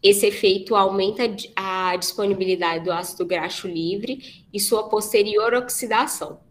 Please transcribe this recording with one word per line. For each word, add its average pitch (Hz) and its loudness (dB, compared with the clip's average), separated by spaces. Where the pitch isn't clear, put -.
Esse 202 6
efeito 196 2
aumenta 196 2
a 233 0
di-, 202 -8
a 185 -2
disponibilidade 185 -2
do 180 0
ácido 175 -4
graxo 175 -4
livre 196 -6
e 202 -6
sua 240 0
posterior 214 2
oxidação. 247 -2